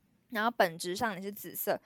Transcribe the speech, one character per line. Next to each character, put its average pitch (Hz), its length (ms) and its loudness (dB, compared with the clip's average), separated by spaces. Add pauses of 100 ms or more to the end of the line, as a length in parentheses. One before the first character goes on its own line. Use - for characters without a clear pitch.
(320)
然 220 120 -2
后 226 60 2
本 185 300 4
质 180 160 -4
上 214 200 -2
你 180 60 -8
是 202 100 -6
紫 - 240 -12
色， - 300 0